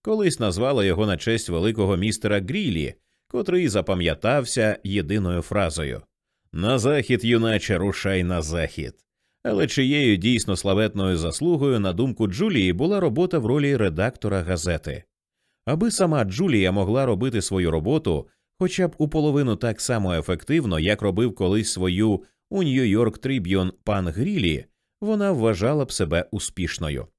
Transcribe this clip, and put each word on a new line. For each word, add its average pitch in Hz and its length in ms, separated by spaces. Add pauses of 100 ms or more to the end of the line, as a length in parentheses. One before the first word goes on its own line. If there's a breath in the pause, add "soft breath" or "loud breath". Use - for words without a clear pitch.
Колись 214 380
назвала 107 460
його 95 200
на 95 120
честь 113 320
великого 98 480
містера 104 440
Грілі, 95 540 (320)
котрий 170 420
запам'ятався 104 1120
єдиною 92 580
фразою: 80 600 (520)
«На 110 260
захід, 123 460
юначе, 113 520
рушай 95 460
на 87 180
захід». 78 540 (480)
Але 190 240
чиєю 131 500
дійсно 107 380
славетною 95 600
заслугою, 135 640
на 95 140
думку 117 340
Джулії, 101 460
була 175 260
робота 165 400
в 110 60
ролі 143 320
редактора 98 640
газети? 80 640 (600)
Аби 170 260
сама 156 320
Джулія 101 480
могла 101 340
робити 117 360
свою 90 300
роботу 85 560 (320 soft breath)
хоча 185 280
б 160 100
у 156 100
половину 147 480
так 117 260
само 110 320
ефективно, 90 680
як 101 220
робив 104 340
колись 101 360
свою 92 520 (260 loud breath)
у 196 140
Нью-Йорк 120 540
Триб'юн 95 560 (100)
пан 98 240
Грілі, 95 580 (360)
вона 208 300
вважала 117 540
б - 60
себе 85 400
успішною. 80 760 (120)